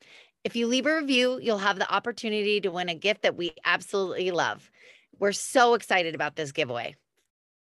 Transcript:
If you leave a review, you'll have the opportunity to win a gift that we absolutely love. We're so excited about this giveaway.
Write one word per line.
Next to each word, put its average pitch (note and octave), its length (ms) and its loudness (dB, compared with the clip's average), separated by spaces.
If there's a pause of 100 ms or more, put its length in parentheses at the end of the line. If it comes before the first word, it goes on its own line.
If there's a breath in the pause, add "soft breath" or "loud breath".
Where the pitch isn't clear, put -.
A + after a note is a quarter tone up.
(420 loud breath)
If A3+ 140 -4
you A#3 100 0
leave B3 200 2
a D#4 100 2
review, B3+ 440 2
you'll G#3+ 180 0
have F#3+ 200 0
the G3 160 -2
opportunity G#3 680 -2
to F#3+ 100 -2
win F3+ 160 -4
a E3+ 80 -4
gift G3 260 0
that F3 140 2
we E3+ 160 -4 (120)
absolutely F3+ 680 0
love. C3 360 -2 (520 loud breath)
We're G3+ 100 2
so A#3+ 440 4
excited F3+ 420 0
about D3 180 -4
this D3+ 160 -6
giveaway. B2+ 460 -4 (640)